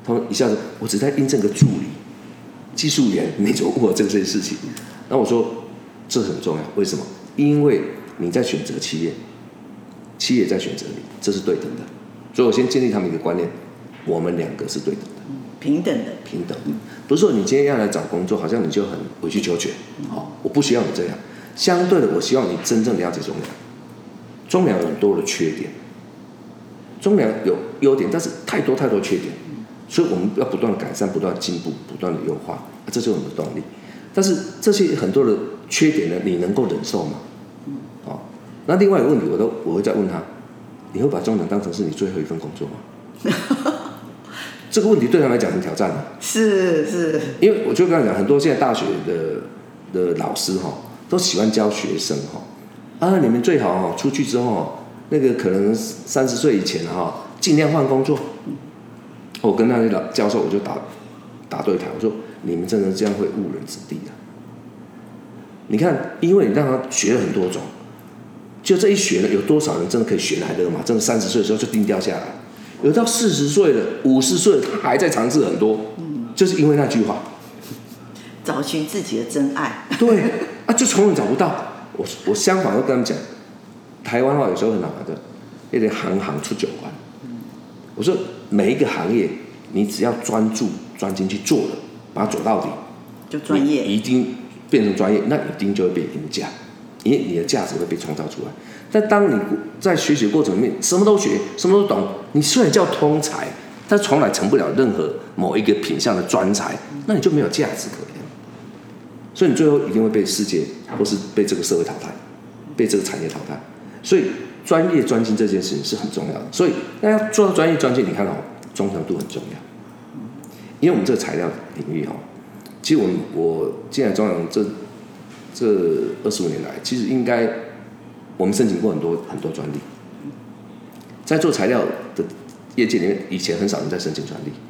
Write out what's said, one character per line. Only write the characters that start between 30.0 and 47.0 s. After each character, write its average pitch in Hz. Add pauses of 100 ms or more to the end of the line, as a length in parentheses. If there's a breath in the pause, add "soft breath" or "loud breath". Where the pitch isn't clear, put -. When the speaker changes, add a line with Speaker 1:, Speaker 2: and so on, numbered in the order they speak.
Speaker 1:
以 -
我 95
们 92
要 -
不 -
断 113
地 92
改 -
善、 101
不 98
断 92
地 -
进 87
步、 80 (160)
不 -
断 90
地 76
优 80
化， - (240)
这 -
就 -
是 107
我 87
们 -
的 -
动 80 (100)
力。 - (540 loud breath)
但 196
是 190 (260)
这 214
些 190
很 98
多 135
的 107 (320)
缺 151
点 85
呢， 85 (100)
你 90
能 90
够 123
忍 -
受 85
吗？ 73 (480)
Speaker 2:
嗯。 - (300)
Speaker 1:
哦， - (460)
那 170
另 196
外 185
一 120
个 131
问 147
题， 82
我 87
都， 107 (100)
我 82
会 98
再 104
问 101
他： 85 (680)
你 104
会 143
把 92
中 110
粮 87
当 101
成 95
是 101
你 80
最 92
后 95
一 78
份 80
工 76
作 80
吗？ - (280)
Speaker 2:
<laughs> -
Speaker 1:
这 214
个 196
问 208
题 120
对 165
他 139
来 123
讲 98
很 90
挑 80
战 90
啊。 71 (160)
Speaker 2:
是， 190
是。 160 (180)